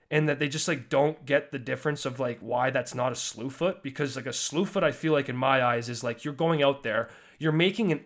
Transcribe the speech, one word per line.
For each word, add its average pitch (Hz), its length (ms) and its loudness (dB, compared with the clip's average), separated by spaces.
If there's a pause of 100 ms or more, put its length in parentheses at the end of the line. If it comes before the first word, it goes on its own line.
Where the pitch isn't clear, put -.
and 151 180 2
that 143 120 0
they 147 100 0
just, 151 180 -2
like, 139 220 -2
don't 147 360 2
get 143 280 0
the 135 60 -4
difference 131 460 -4
of, 127 140 -6
like, 123 220 -4
why 123 300 0
that's 127 220 -2
not 123 200 0
a - 20 -10
slew - 340 -6
foot, 165 340 -2
because, 135 340 -4
like, 123 80 -8
a 127 80 -6
slew 170 320 -2
foot, 196 180 -2
I 147 80 4
feel 156 220 0
like, 139 160 2
in 127 80 -4
my 131 260 4
eyes, 120 240 2
is, 120 160 -6
like, 120 220 -4
you're 147 80 -4
going 165 280 2
out 139 220 4
there, 113 240 0 (320)
you're 156 140 2
making 190 400 4
an 147 120 -4